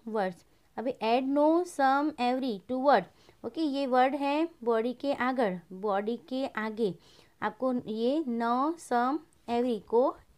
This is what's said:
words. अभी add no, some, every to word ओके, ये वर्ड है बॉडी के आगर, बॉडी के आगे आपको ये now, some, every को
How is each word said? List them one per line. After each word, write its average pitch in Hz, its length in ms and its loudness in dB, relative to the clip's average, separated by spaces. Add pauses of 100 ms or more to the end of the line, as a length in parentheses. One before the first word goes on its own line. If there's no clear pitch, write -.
words. 202 400 -4 (320)
अभी 233 240 -4
add 247 260 2
no, 302 380 4
some, 285 520 0
every 247 500 -2
to 254 120 -2
word 254 260 6 (400)
ओके, 240 160 -6
ये 277 260 0
वर्ड 254 280 4
है 294 340 -2 (140)
बॉडी 233 300 0
के 277 200 -2
आगर, 247 480 -2 (120)
बॉडी 208 440 -2
के 262 300 -6
आगे 214 480 -2 (460)
आपको 247 320 -2
ये 247 500 -2
now, 240 520 0
some, 254 440 0 (300)
every 240 360 -2
को 254 300 2 (220)